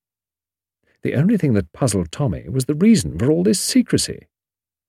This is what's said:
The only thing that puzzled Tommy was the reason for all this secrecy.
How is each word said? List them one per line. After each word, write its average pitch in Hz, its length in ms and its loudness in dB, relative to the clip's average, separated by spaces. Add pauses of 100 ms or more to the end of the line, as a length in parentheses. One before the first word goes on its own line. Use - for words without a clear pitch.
(1000)
The - 140 -4
only 185 220 2
thing 143 160 0
that 98 180 0
puzzled 101 400 -2
Tommy 120 380 -4
was 127 160 -2
the 147 100 -2
reason 147 420 2
for 123 140 2
all 170 120 0
this 208 160 2
secrecy. - 680 -2 (600)